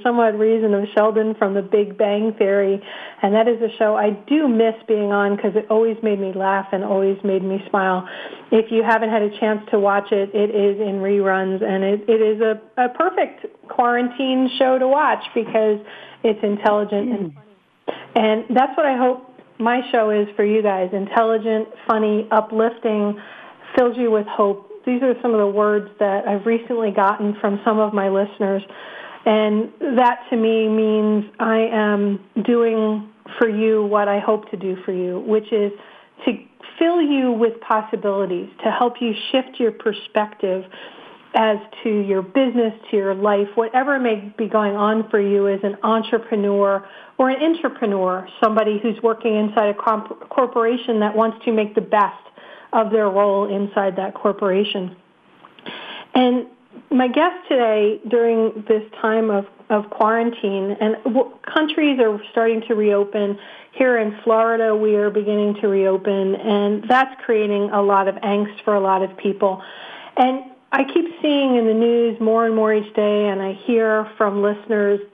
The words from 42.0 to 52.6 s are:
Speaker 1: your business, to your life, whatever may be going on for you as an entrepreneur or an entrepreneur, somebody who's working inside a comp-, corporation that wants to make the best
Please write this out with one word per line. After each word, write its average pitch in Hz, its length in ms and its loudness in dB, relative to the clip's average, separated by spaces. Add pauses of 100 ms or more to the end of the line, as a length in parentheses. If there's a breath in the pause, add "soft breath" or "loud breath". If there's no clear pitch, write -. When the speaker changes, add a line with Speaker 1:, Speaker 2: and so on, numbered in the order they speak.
Speaker 1:
your 196 200 -2
business, 233 520 0 (180)
to 220 60 0
your 196 180 2
life, 202 400 2
whatever 254 440 0
may 214 380 -2
be 214 120 -4
going 208 260 0
on 214 340 0
for 214 120 2
you 202 260 2
as 196 160 -2
an 202 200 -4
entrepreneur 202 1040 0 (320 loud breath)
or 262 120 2
an 262 120 -2
entrepreneur, 196 840 -2 (160)
somebody 214 400 2
who's 220 180 -4
working 226 360 0
inside 214 320 0
a 202 120 0
comp-, - 480 -4
corporation 240 680 0
that 220 160 0
wants 220 300 0
to 233 80 0
make 214 200 -2
the 214 80 0
best 190 360 0 (560 loud breath)